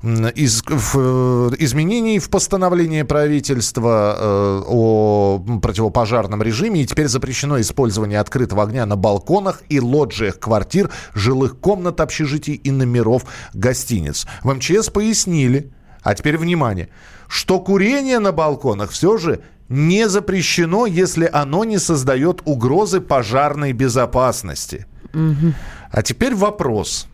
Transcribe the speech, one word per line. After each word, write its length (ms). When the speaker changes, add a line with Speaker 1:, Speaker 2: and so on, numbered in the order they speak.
Speaker 1:
м, 240
из-, 400
в-, 840
э, 60
изменений 600
в 100
постановление 760
правительства, 1120
э, 480
о 720
противопожарном 840
режиме. 380
И 40
теперь 220
запрещено 540
использование 580
открытого 440
огня 220
на 120
балконах 720
и 80
лоджиях 640
квартир, 500
жилых 460
комнат, 420
общежитий 540
и 160
номеров 520
гостиниц. 720
В 60
М 100
Ч 220
С 80
пояснили, 800
а 140
теперь 220
внимание, 520
что 320
курение 580
на 140
балконах 580
всё 280
же 220
не 400
запрещено, 800
если 440
оно 320
не 140
создаёт 680
угрозы 560
пожарной 720
безопасности. 1160
Speaker 2:
Мгм. 400
Speaker 1:
А 100
теперь 320
вопрос. 800